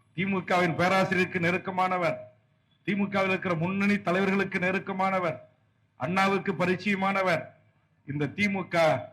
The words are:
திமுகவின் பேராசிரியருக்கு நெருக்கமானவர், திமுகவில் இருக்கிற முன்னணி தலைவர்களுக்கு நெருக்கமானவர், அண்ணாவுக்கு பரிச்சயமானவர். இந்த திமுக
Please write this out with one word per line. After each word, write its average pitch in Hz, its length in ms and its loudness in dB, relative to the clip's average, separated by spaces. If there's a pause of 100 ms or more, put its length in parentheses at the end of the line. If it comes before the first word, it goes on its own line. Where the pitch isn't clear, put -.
(160)
திமுகவின் 180 640 0
பேராசிரியருக்கு 185 640 2
நெருக்கமானவர், 185 720 0 (680)
திமுகவில் 196 420 0
இருக்கிற 185 260 -2
முன்னணி 196 420 0 (120)
தலைவர்களுக்கு 196 500 0
நெருக்கமானவர், 185 800 0 (600)
அண்ணாவுக்கு 190 520 0
பரிச்சயமானவர். 185 880 0 (680)
இந்த 147 160 -2 (120)
திமுக 196 400 -2 (360)